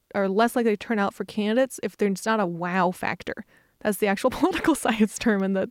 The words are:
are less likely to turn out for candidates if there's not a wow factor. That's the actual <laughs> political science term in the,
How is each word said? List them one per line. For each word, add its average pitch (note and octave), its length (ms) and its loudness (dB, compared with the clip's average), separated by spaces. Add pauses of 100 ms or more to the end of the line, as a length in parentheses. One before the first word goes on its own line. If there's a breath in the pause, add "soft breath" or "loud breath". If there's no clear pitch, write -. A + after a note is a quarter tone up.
(140)
are G3 160 0
less A3 260 2
likely A#3 160 2
to G#3 60 0
turn A3 220 -2
out G3 140 0
for G3 120 -8
candidates A3 560 0
if G#3 160 -6
there's G3 280 0
not A3 140 2
a G3+ 60 0
wow F3 460 0
factor. - 520 -8 (360 soft breath)
That's G#3 180 -2
the G#3+ 100 0
actual G3+ 220 0
<laughs> - 100 -2
political D#4+ 360 2
science A3 420 0
term G3+ 260 2
in G3 100 0
the, F#3+ 180 0